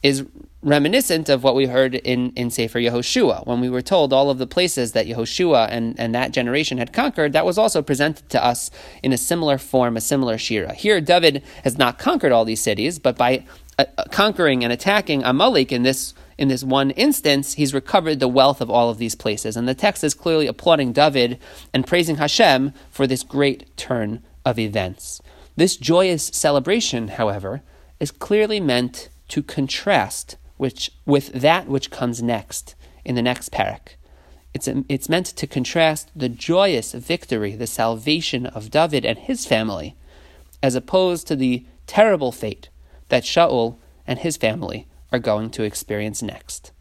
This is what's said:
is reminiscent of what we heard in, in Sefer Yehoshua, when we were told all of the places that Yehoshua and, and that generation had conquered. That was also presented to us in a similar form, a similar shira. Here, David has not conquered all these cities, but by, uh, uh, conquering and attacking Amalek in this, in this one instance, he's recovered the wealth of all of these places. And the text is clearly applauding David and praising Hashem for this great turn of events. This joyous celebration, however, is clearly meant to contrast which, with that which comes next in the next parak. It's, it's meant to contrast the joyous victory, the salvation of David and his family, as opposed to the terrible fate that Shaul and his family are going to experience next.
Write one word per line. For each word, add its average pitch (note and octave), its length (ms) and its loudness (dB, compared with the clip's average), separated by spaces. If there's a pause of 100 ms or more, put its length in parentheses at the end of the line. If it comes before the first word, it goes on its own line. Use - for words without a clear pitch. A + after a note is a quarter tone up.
is C#3 240 0 (340)
reminiscent D#3+ 680 2
of C3 160 2
what C3 100 4
we C3+ 120 2
heard B2+ 280 2
in, B2 380 -2
in A#2+ 180 -4
Sefer A#2+ 300 -2
Yehoshua, A#2+ 640 0
when A#2+ 140 -2
we B2+ 100 -2
were B2+ 100 -2
told D3 320 2
all C#3 160 4
of C3 100 -2
the B2+ 80 -4
places C#3 460 -2
that G#2+ 140 0
Yehoshua A#2 640 2
and, A#2 300 -4
and A#2 140 -2
that B2+ 180 -2
generation B2+ 460 -2
had - 140 -4
conquered. E3+ 400 0
That D#3 140 2
was F3+ 100 0
also G#3+ 240 2
presented C#3+ 500 -2
to B2+ 140 0
us - 280 -2 (320)
in C3 80 2
a A#2+ 60 0
similar D#3 380 0
form, B2 400 0
a A2+ 40 -4
similar B2+ 360 0
shira. G#2+ 380 -4
Here, G#3 260 2
David D#3+ 420 4 (200)
has B2 160 -2
not B2 200 2
conquered C#4 340 2
all A2+ 120 4
these A2 180 -4
cities, A#2 360 -2
but B2+ 180 0
by, B2+ 300 0 (320)
uh, C3+ 60 4 (120)
uh, - 140 -4
conquering E3+ 540 2
and A#2 80 0
attacking D3+ 500 0
Amalek C#3 480 2
in B2 140 -2
this, C3 280 -2 (240)
in C#3 120 0
this C3 160 -2
one C3+ 280 2
instance, D#3 640 0
he's C#3+ 180 0
recovered D#3 480 0
the C3 80 2
wealth C3+ 320 4
of A#2 100 -4
all A#2 200 4
of A2 80 -6
these A#2 160 -4
places. A2 420 -4
And A#2+ 120 -2
the C3 60 -2
text G3+ 280 0
is D3 120 0
clearly D#3+ 320 0
applauding C#3 460 2
David C3+ 460 4 (340)
and C3 140 0
praising E3 300 2
Hashem C#3+ 560 4 (180)
for C#3 160 0
this B2+ 160 0
great - 540 -2
turn A2+ 460 -4 (220)
of A#2+ 140 0
events. G#2 640 -4 (340)
This F3+ 200 2
joyous E3+ 560 2
celebration, C#3+ 760 0
however, G#2 540 -4 (380)
is D3 100 -4
clearly G#3+ 500 0
meant B2 500 -2 (180)
to D3 140 -4
contrast - 920 -2 (200)
which, - 340 -6 (160)
with C#3+ 260 2
that D3+ 360 2
which C3+ 220 -4
comes A#2+ 320 -6
next - 520 -6 (300)
in B2+ 100 -4
the A#2+ 80 0
next B2 300 -2
parak. - 420 -4 (580)
It's, - 160 -6 (200)
it's C#3 200 -4
meant E3+ 180 0
to - 200 -10
contrast D#3 680 0
the C3 120 -2
joyous D#3+ 640 0
victory, A#2+ 640 -4
the A2+ 120 -8
salvation B2 800 -2
of A2 240 -12
David D3+ 340 0
and A2+ 140 -2
his - 280 -8
family, A2 500 -2 (640)
as C3 120 2
opposed F3+ 540 0
to D3+ 80 0
the B2 280 0 (220)
terrible F3+ 460 2
fate - 360 -10 (400)
that B2+ 140 2
Shaul B2+ 560 2 (280)
and C3 120 -4
his D#3+ 180 -4
family F#2 500 -4 (280)
are B2+ 60 0
going A2 300 -2
to A2+ 120 -6
experience G#2 600 -6
next. - 580 -12